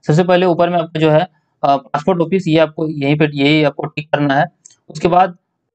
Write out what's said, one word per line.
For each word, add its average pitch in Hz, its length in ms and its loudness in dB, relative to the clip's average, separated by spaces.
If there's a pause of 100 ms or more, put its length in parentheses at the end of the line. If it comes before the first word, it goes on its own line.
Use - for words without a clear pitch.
सबसे 160 160 2
पहले 180 220 2
ऊपर 170 240 2
में 175 100 -2
आपका 160 200 -6
जो 156 120 2
है, 156 80 4
अ, 180 80 -2 (360)
पासपोर्ट 147 580 -2
office, 180 260 -2
ये 156 120 2
आपको 156 280 -2
यहीं 147 300 -2
पे, 156 160 2
यही 147 300 2
आपको 147 220 -2
tick 151 260 -12
करना 143 240 -2
है। 160 100 2 (440)
उसके 151 180 -6
बाद 180 300 2 (380)